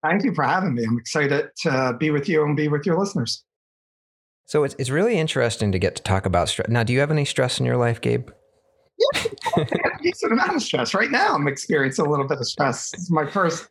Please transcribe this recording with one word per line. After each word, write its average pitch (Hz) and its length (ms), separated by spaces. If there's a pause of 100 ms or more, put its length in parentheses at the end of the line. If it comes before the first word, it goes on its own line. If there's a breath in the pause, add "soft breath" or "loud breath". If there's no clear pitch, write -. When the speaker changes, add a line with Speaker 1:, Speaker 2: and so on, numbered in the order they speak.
Speaker 1:
Thank 185 220
you 220 100
for 151 80
having 156 320
me. 117 100
I'm 117 140
excited 147 520 (100)
to 131 360
be 156 140
with 147 180
you 156 160
and 147 120
be 151 100
with 147 180
your 170 140
listeners. 185 460 (1000)
Speaker 2:
So 151 180
it's, 139 160
it's 127 100
really 196 260
interesting 120 540
to 92 80
get - 160
to - 80
talk 95 240
about 90 220
stress. - 200
Now, 117 140
do 113 100
you 123 60
have 143 140
any 147 120
stress - 360
in 127 60
your 123 100
life, 117 240
Gabe? 120 300 (680)
Speaker 1:
Yeah, 523 240 (360)
a - 440
decent 339 300
amount 294 240
of 247 60
stress. 127 300
Right 226 200
now, 381 240
I'm 147 100
experiencing 143 580
a 147 60
little 139 160
bit 139 120
of 123 100
stress. - 460
It's 175 180
my 151 180
first 175 400